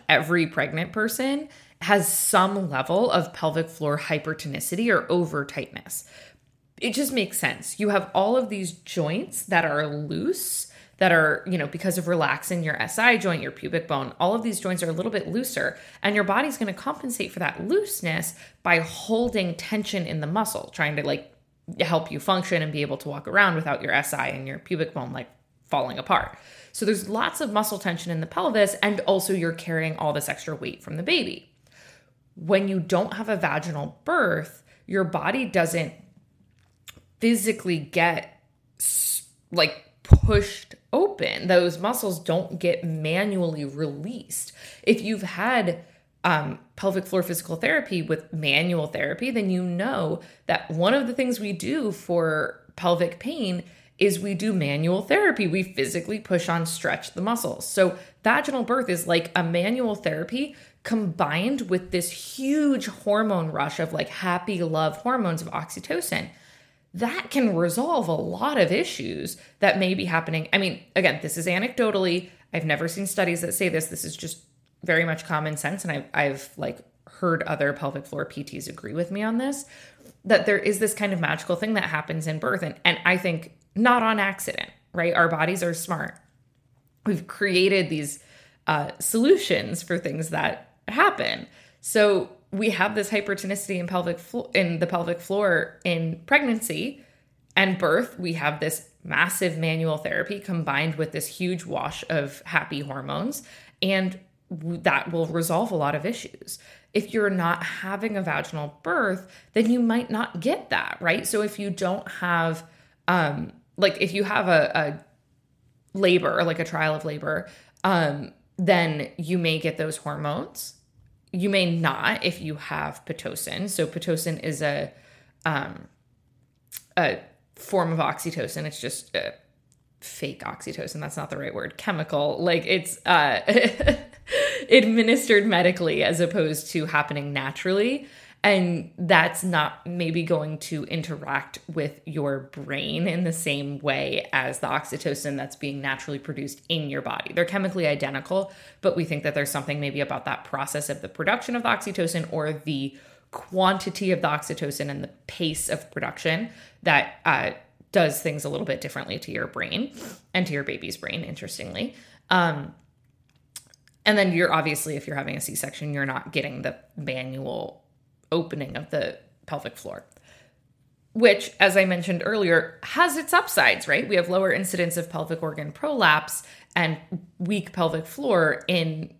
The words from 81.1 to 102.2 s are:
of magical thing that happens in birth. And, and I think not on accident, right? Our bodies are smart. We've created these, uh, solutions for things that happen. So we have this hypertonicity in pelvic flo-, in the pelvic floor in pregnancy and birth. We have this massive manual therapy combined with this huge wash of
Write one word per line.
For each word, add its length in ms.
of 80
magical 360
thing 180
that 100
happens 420
in 120
birth. 240
And, 220
and 200
I 140
think 340
not 260
on 160
accident, 520
right? 200
Our 140
bodies 340
are 120
smart. 440
We've 220
created 640
these, 300
uh, 320
solutions 840
for 160
things 320
that 340
happen. 580
So 480
we 200
have 240
this 160
hypertonicity 680
in 80
pelvic 320
flo-, 360
in 240
the 80
pelvic 340
floor 640
in 400
pregnancy 800
and 220
birth. 420
We 140
have 260
this 300
massive 540
manual 400
therapy 420
combined 540
with 180
this 140
huge 400
wash 420
of 380